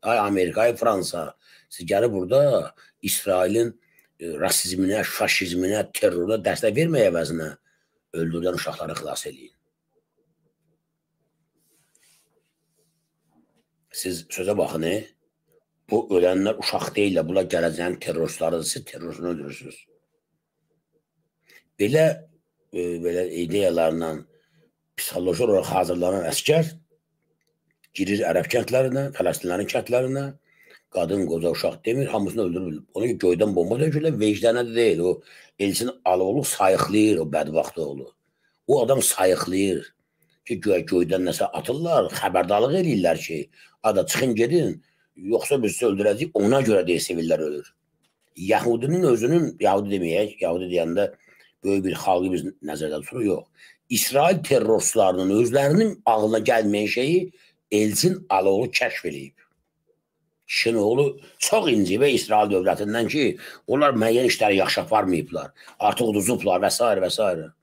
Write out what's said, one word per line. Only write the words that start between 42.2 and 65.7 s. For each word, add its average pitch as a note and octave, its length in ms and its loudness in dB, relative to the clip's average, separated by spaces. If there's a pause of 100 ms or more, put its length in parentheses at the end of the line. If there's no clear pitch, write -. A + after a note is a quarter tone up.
eləyirlər F#2 480 0
ki, D#2+ 120 -6 (440)
ada F#2+ 220 2
çıxın B2+ 300 -2
gedin, A#2 400 0 (400)
yoxsa A2+ 480 -2
biz G2 120 -2
sizi B2 100 -2
öldürəcəyik, G#2 480 0
ona A2 300 2
görə G#2 240 2
deyil, E2+ 160 0
sivillər E2 400 -2
ölür. D2 240 -8 (720)
Yəhudinin A#2 680 0
özünün, C3 380 2 (140)
yəhudi G2+ 360 2
deməyək, F2+ 460 0
yəhudi F2+ 300 -2
deyəndə F2 380 0 (540)
böyük G2 220 0
bir F2 140 -2
xalqı F#2 340 0
biz D#2+ 100 -2 (200)
nəzərdə D2+ 400 -6
tuturuq, A#2 220 -6
yox. - 460 -4 (180)
İsrail C#3+ 540 2
terroristlarının G2+ 840 2
özlərinin C#3 760 2
ağlına A2 340 4
gəlməyən G#2+ 480 2
şeyi C#3+ 320 0 (520)
Elçin G#2+ 580 2
Aloğlu G2 440 2
kəşf - 320 -2
eləyib. C#2 280 -10 (1120)
Kişinin A2+ 300 0
oğlu A#2+ 280 2 (340)
çox G3+ 320 2
inciyib G#2 360 2
İsrail G#2+ 460 2
dövlətindən G2+ 560 0
ki, D3 140 0 (440)
onlar C#3 300 2
müəyyən A#2 320 2
işləri G#2 320 2
yaxşı F#2 200 0
aparmayıblar, E2 720 -2 (280)